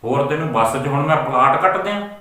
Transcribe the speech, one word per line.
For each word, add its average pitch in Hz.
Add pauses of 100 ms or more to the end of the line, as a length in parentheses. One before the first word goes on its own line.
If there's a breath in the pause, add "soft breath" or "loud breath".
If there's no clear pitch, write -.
ਹੋਰ 139
ਤੈਨੂੰ 156
ਬੱਸ 113
'ਚ 131
ਹੁਣ 143
ਮੈਂ 156
ਪਲਾਟ 135
ਕੱਟ 185
ਦਿਆਂ?" 208 (120)